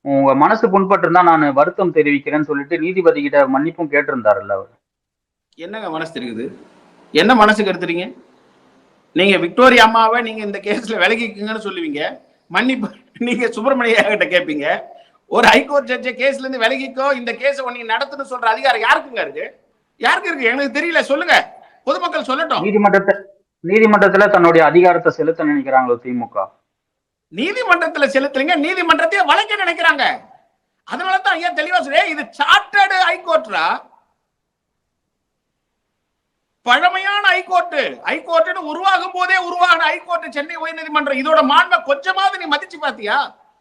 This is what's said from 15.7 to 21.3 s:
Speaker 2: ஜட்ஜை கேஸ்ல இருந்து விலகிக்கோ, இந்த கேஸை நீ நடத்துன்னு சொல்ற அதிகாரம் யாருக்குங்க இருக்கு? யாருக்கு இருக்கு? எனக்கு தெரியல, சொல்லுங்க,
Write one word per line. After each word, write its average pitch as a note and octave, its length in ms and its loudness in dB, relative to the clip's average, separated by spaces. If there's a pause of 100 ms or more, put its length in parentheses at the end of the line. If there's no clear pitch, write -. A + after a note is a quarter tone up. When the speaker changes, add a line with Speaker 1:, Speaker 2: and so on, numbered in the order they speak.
Speaker 2:
ஜட்ஜை B3 260 -6
கேஸ்ல C4 340 -2
இருந்து C4 100 -8
விலகிக்கோ, C4 560 -2
இந்த A#3+ 180 -8
கேஸை C4 380 -4
நீ A#3+ 120 -12
நடத்துன்னு C4 480 -6
சொல்ற B3 140 -8
அதிகாரம் A#3 380 0
யாருக்குங்க C4 380 0
இருக்கு? D#3 400 -8 (360)
யாருக்கு F4+ 320 0
இருக்கு? C#4+ 180 -4
எனக்கு C4+ 340 -2
தெரியல, E4 200 0
சொல்லுங்க, C#4 540 0 (300)